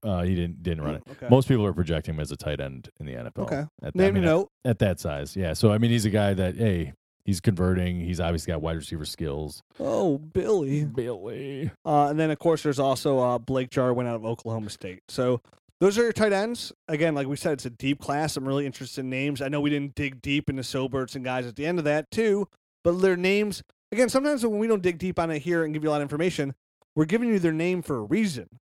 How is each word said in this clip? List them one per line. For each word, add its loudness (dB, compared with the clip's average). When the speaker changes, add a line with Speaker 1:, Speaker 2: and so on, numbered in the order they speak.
Speaker 1:
uh, 0
he 2
didn't, -2
didn't -2
run -2
it. -12
Speaker 2:
Mm, -18
okay. -12
Speaker 1:
Most 8
people 4
are 0
projecting -2
him -4
as -6
a -10
tight -6
end -10
in -12
the -8
N -10
F -14
L. -2
Speaker 2:
Okay. -4
Speaker 1:
At, -8
Speaker 2:
Name 4
Speaker 1:
I 4
mean, 2
Speaker 2:
and 2
Speaker 1:
at, 4
Speaker 2:
note. 2
Speaker 1:
at 2
that 2
size, -6
yeah. -2
So, 6
I 4
mean, 4
he's 4
a 4
guy 4
that, 0
hey, 0
he's 0
converting. 2
He's -4
obviously -2
got -4
wide -2
receiver -8
skills. -6
Speaker 2:
Oh, 0
Billy. 0
Speaker 1:
Billy. -6
Speaker 2:
Uh, 4
and 0
then, 2
of -2
course, 2
there's 0
also, 2
uh, 2
Blake -2
Jarwin 2
out -4
of -8
Oklahoma -6
State. -12
So 0
those 4
are 4
your 0
tight 2
ends. -2
Again, 2
like -2
we -4
said, -2
it's -6
a -8
deep -2
class. -2
I'm -6
really 0
interested -10
in -6
names. -2
I -4
know -2
we 2
didn't -2
dig -6
deep 0
into -4
Soberts -4
and -8
guys -2
at -12
the -4
end 0
of -2
that, 0
too. 0
But 2
their 6
names, 2
again, 4
sometimes 2
when 0
we 2
don't 2
dig 0
deep -2
on 0
it -2
here 0
and -2
give -4
you 2
a 2
lot 2
of -2
information, -2
we're 6
giving 2
you 4
their 2
name 0
for -4
a -4
reason. 0